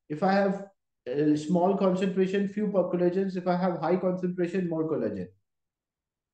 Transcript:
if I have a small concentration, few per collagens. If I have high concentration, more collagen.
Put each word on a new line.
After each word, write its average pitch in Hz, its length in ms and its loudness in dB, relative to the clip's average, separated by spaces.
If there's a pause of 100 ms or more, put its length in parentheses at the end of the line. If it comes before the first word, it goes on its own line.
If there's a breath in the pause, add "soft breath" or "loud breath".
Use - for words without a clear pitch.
if 151 140 -4
I 190 100 4
have 196 320 0 (420)
a 151 300 2
small 180 400 2
concentration, 190 680 2
few 208 200 -4
per 185 160 2
collagens. 180 540 0
If 180 100 -4
I 180 80 2
have 175 240 0
high 165 160 0
concentration, 180 720 -2
more 160 220 -2
collagen. 104 380 -4 (1080)